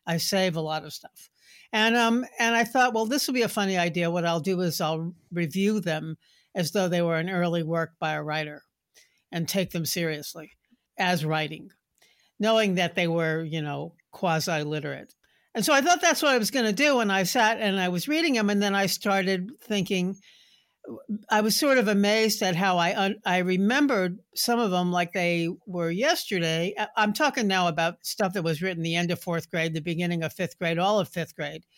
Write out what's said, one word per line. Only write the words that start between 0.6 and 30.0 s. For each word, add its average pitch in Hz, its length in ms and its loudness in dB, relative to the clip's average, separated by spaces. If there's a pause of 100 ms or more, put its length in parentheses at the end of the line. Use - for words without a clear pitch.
lot 156 220 -6
of 151 80 -16
stuff. - 380 -20 (420)
And, 226 240 2
um, 240 300 2 (120)
and 233 180 2
I 233 80 4
thought, 247 300 2
"Well, 220 120 0
this 285 200 0
will 269 80 -2
be 247 80 2
a 214 60 2
funny 190 300 0
idea. 170 320 0
What 170 160 0
I'll 170 140 0
do 185 220 0
is 170 180 -2
I'll 160 340 -4 (180)
review 190 480 0
them 160 380 -6 (360)
as 170 180 -2
though 185 160 2
they 175 140 0
were 165 160 0
an 175 120 -4
early 175 340 0
work 165 360 -2
by 156 120 -2
a 151 100 -4
writer 151 420 -6 (680)
and 170 160 -4
take 190 240 -2
them 165 140 -4
seriously 156 680 -6 (460)
as 180 260 0
writing," 156 480 -4 (680)
knowing 220 360 4
that 175 200 0
they 175 120 2
were, 165 360 0
you 156 180 -4
know, 147 340 -8 (160)
quasi-literate. 151 1040 -4 (400)
And 220 100 0
so 311 80 4
I 277 100 6
thought 349 200 4
that's 330 200 2
what 285 100 4
I 247 60 4
was 214 120 0
gonna 226 220 0
do. 277 280 4
And 202 120 0
I 190 120 2
sat 220 360 2
and 196 200 0
I 180 80 0
was 180 200 -4
reading 302 300 2
'em, 202 120 2
and 202 120 2
then 202 120 0
I 196 120 2
started 190 760 0
thinking, 190 560 -2 (1120)
I 214 100 2
was 214 160 2
sort 269 220 4
of 208 100 4
amazed 214 540 2
at 185 140 2
how 185 220 2
I 170 200 2
un-, 196 260 0
I 185 140 2
remembered 196 800 2 (160)
some 240 240 0
of 214 140 0
'em 180 200 2
like 175 200 0
they 175 360 0 (180)
were 175 240 -4
yesterday. 180 880 0
I, 214 180 -4
I'm 214 160 2
talking 262 340 0
now 185 220 2
about 165 360 -2
stuff 190 300 -2
that 185 100 -4
was 160 180 -2
written 175 200 -4
the 165 140 -2
end 175 140 0
of 170 100 -4
fourth 165 300 -4
grade, 165 240 -2
the 160 60 -4
beginning 170 420 -2